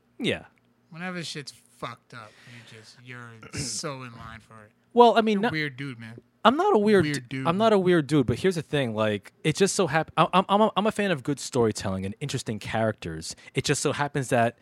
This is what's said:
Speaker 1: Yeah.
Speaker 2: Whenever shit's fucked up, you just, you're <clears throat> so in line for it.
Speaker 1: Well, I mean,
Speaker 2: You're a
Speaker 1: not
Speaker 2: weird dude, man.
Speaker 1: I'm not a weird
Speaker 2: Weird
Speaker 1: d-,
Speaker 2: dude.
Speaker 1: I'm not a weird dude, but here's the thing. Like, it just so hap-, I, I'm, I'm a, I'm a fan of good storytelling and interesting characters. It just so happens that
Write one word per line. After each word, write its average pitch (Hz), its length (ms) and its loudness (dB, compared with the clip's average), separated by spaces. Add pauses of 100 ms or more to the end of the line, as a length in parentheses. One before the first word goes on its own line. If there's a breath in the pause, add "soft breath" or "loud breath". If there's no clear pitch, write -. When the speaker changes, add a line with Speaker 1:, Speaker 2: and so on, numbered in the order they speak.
(200)
Speaker 1:
Yeah. 123 260 -4 (460)
Speaker 2:
Whenever 180 320 -10
shit's 143 300 -14 (240)
fucked 123 360 -16
up, 110 180 -18 (160)
you 117 320 -20
just, - 240 -20
you're 123 360 -18
<clears throat> - 200 -20
so 135 440 -10
in 123 140 -16
line 113 220 -18
for - 140 -20 (120)
it. 107 60 -20 (220)
Speaker 1:
Well, 233 240 8
I 226 40 6
mean, 220 120 0
Speaker 2:
You're 196 60 0
a - 40 -2
Speaker 1:
not 208 80 0
Speaker 2:
weird 151 260 -4
dude, 131 220 -10
man. 117 200 -16 (260)
Speaker 1:
I'm 240 100 6
not 403 180 2
a 226 60 4
weird 202 240 6
Speaker 2:
Weird 143 260 -2
Speaker 1:
d-, 135 80 -6
Speaker 2:
dude. 135 100 -2
Speaker 1:
I'm 170 100 0
not 220 160 4
a 202 60 6
weird 175 280 4
dude, 143 180 4
but 120 140 0
here's 185 160 2
the 160 60 -4
thing. 131 340 -2
Like, 107 380 -2 (100)
it 156 120 0
just 190 200 2
so 185 120 2
hap-, 156 280 -2
I, 165 180 4
I'm, 185 140 4
I'm 202 140 4
a, 220 160 4
I'm 202 100 0
a 208 40 2
fan 202 200 -2
of 143 100 -2
good 143 180 -4
storytelling 104 680 -2
and 98 160 -8
interesting 131 380 -6
characters. 107 760 -6 (180 loud breath)
It - 120 -4
just 143 160 -2
so 143 100 -2
happens 143 380 -6
that 117 320 0